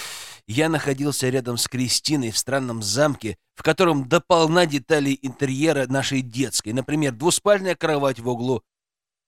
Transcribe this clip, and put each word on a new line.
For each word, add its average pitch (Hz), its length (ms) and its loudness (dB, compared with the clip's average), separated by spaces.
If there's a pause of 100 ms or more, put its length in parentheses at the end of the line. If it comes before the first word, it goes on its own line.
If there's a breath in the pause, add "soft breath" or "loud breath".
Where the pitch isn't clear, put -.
(480 loud breath)
я 147 220 0
находился 139 600 0
рядом 123 280 -2
с - 100 -2
Кристиной 127 640 -2
в 104 80 -6
странном 123 460 -4
замке, 110 560 -2 (160)
в - 80 -16
котором 156 440 2
дополна 165 600 4
детали 143 540 0
интерьера 135 680 0
нашей 135 340 0
детской, 120 520 -4
например, 139 400 -2
двуспальная 180 600 2
кровать 139 440 0
в 117 100 -6
углу. 123 340 -2 (640)